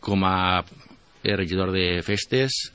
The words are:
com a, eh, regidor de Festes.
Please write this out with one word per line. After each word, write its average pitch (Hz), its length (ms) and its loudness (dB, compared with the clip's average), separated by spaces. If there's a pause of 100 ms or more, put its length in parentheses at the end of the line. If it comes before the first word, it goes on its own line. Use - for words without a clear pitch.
com 98 260 0
a, 92 320 2 (640)
eh, 104 140 0
regidor 92 340 0
de 90 320 0
Festes. 127 720 -2